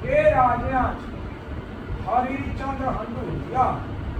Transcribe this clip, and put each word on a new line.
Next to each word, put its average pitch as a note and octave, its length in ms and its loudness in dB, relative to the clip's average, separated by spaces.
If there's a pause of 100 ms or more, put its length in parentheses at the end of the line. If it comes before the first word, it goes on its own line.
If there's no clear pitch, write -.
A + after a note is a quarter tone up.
ਇਹ D4+ 320 6
ਰਾਜਿਆਂ B3 580 2
'ਚ - 40 -8 (1080)
ਹਰੀ B3+ 300 2 (220)
ਚੰਦ C#4 220 -4
ਹੰਡੂਰੀਆ A3+ 960 -2 (400)